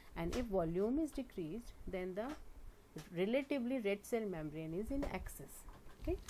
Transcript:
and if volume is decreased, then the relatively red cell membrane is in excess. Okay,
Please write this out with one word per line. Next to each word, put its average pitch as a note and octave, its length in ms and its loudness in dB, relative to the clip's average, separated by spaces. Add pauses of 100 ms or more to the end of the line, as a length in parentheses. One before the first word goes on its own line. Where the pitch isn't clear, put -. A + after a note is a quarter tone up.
(160)
and F3 200 0
if B3 100 2
volume F#3+ 540 4
is D#4 120 2
decreased, G#3+ 640 -4 (140)
then F#3 280 -2
the G#3+ 120 0 (880)
relatively B3+ 640 4
red G3+ 260 2
cell A#3 160 2
membrane D#3+ 520 -2
is G#3+ 160 0
in C#4 140 2 (100)
excess. - 520 -6 (360)
Okay, F4+ 160 2 (120)